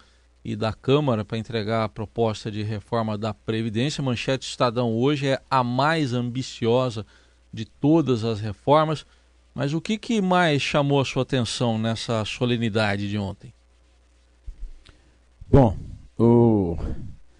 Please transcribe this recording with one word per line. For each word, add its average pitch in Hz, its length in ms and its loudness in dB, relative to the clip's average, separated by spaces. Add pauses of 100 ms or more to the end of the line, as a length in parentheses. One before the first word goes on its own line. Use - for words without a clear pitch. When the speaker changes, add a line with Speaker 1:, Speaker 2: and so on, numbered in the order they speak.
(440)
Speaker 1:
e 113 100 -6
da 107 180 -2
Câmara 131 520 0
pra 113 140 -6
entregar 110 440 -2
a 107 60 -2
proposta 110 640 -4
de 104 100 -6
reforma 107 560 -4
da 107 160 -4
Previdência. 113 680 -4
Manchete 135 480 -2
Estadão 120 480 0
hoje 139 300 0
é 135 140 0 (100)
a 131 140 2
mais 135 480 0
ambiciosa 120 920 -2 (480)
de 110 120 -8
todas 139 580 2
as 113 160 -2
reformas. 143 680 0 (500)
Mas 139 200 -2
o 165 60 -2
que 214 180 -4
que 220 240 -2
mais 180 400 2
chamou 143 380 2
a 131 40 2
sua 131 180 -2
atenção 120 540 -2
nessa 110 480 -2
solenidade 107 840 -2
de 104 80 -4
ontem? 101 340 -8 (2000)
Speaker 2:
Bom, 123 260 6 (400)
o... 113 600 4 (640)